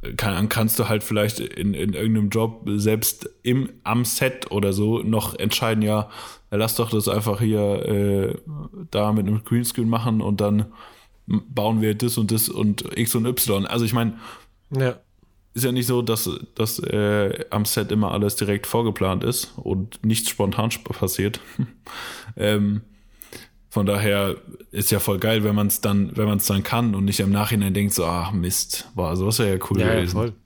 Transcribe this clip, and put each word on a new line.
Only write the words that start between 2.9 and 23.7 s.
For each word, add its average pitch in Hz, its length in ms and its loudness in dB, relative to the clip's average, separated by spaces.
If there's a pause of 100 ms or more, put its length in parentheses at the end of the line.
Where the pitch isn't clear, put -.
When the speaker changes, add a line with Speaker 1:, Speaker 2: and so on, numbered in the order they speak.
Speaker 1:
im, 127 280 0 (120)
am 120 220 0
Set - 460 -2
oder 98 220 2
so 104 280 2
noch 110 340 0
entscheiden, 110 480 0
ja, 107 260 2 (420)
lass 110 260 0
doch 113 140 0
das 107 180 2
einfach 107 320 0
hier, 104 460 0
äh, 101 480 0 (560)
da 104 220 2
mit 107 140 2
einem 107 180 0
Greenscreen 117 440 0
machen 113 340 0
und 101 180 0
dann 104 260 2 (600)
bauen 107 560 0
wir 107 120 2
das 117 240 0
und 107 120 2
das 110 180 2
und 104 360 0 (120)
X 113 200 0
und 113 100 2
Y. 107 400 0
Also 120 180 0
ich 110 100 0
mein, 113 240 2 (520)
Speaker 2:
Ja. 131 300 0 (540)
Speaker 1:
ist 120 100 -2
ja 123 80 2
nicht 123 160 0
so, 123 140 2
dass, 113 280 0 (240)
dass, 113 240 -2
äh, 104 720 0
am 104 140 2
Set 101 260 0
immer 104 220 2
alles 101 240 0
direkt 101 320 0
vorgeplant 107 560 0
ist - 320 -2
und - 480 -4
nichts 110 260 2
spontan 104 400 0
sp-, - 220 -8
passiert. 101 480 -2 (180)
<laughs> - 800 -10
Ähm, 104 460 0 (880)